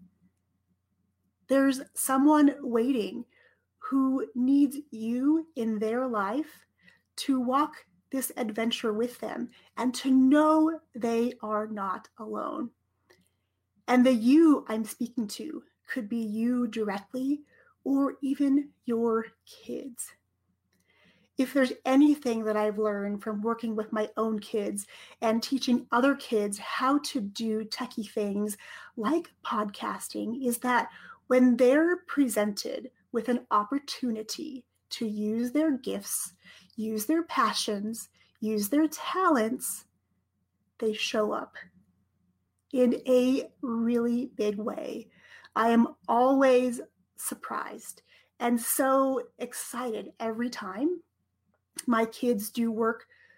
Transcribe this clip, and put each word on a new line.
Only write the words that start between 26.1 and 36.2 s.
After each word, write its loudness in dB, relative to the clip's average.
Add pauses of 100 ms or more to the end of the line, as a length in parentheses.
kids -2
how 0
to -6
do -4
techie -8
things -4 (400)
like -2 (120)
podcasting, -6
is -2
that 0 (380)
when 6
they're 6 (100)
presented -2 (220)
with -4
an -2
opportunity -4 (260)
to -6
use -2
their 2
gifts, -8 (420)